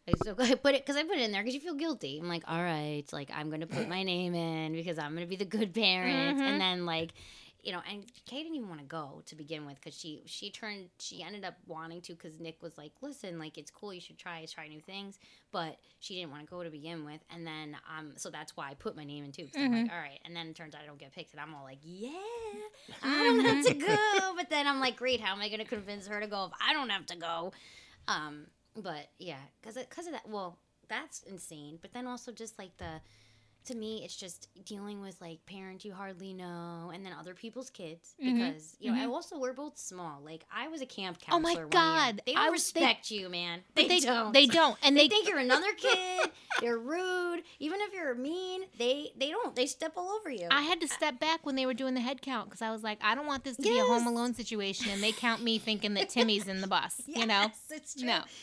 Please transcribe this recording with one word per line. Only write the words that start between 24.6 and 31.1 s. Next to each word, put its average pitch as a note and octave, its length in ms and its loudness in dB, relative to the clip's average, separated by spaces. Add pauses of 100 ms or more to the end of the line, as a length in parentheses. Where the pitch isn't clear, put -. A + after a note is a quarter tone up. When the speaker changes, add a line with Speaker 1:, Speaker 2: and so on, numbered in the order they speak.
Speaker 1:
I'm C4+ 120 2
like, B3+ 160 0
"Great. B3 240 0
How G3 140 0
am G3+ 60 -6
I G#3 80 -4
gonna G#3+ 160 -6
convince G3+ 420 -8
her G#3 140 -6
to G#3+ 80 -4
go G3 180 -4
if E3+ 140 -10
I B3+ 120 2
don't C#4 180 0
have F#3+ 160 -2
to F3 100 -10
go?" E3+ 360 -4 (540)
Um, D3+ 400 -2 (300)
but E3+ 420 -10
yeah, D#3+ 220 -10 (220)
'cause G#3+ 140 -16
it, B3+ 140 -10
'cause E4+ 160 -10
of F4 60 -10
that, - 160 -10
well, F#3+ 300 -8 (300)
that's C4+ 360 -8